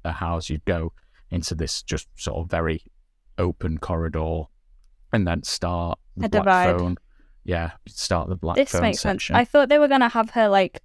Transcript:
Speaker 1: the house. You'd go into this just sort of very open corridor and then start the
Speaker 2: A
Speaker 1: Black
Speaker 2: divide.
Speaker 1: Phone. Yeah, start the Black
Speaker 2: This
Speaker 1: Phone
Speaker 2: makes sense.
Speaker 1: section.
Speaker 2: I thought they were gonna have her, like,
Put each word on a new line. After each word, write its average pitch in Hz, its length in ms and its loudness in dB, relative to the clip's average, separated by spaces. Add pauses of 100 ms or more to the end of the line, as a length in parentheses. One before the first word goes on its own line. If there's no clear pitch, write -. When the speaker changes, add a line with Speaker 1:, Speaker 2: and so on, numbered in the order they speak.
Speaker 1:
the 85 100 -6
house. 85 360 -6
You'd 78 160 -6
go 82 280 -2 (380)
into 85 240 -4
this 78 280 -6
just - 340 -8
sort - 220 -6
of 82 120 -8
very 82 320 -2 (540)
open 87 420 -2
corridor 80 640 -4 (680)
and 104 140 2
then 85 160 -2
start 85 560 -4 (180)
the 220 100 -4
Speaker 2:
A - 20 -2
Speaker 1:
Black 202 160 2
Speaker 2:
divide. 180 340 4
Speaker 1:
Phone. - 180 -2 (500)
Yeah, 85 260 -2 (140)
start - 440 -4
the 90 60 -2
Black 85 200 -2
Speaker 2:
This 269 140 2
Speaker 1:
Phone 87 120 0
Speaker 2:
makes 208 180 0
sense. 190 240 -2
Speaker 1:
section. - 120 0
Speaker 2:
I 240 80 4
thought 277 240 4
they 294 100 6
were 294 100 6
gonna 262 200 4
have 226 220 0
her, 220 180 2
like, 196 360 2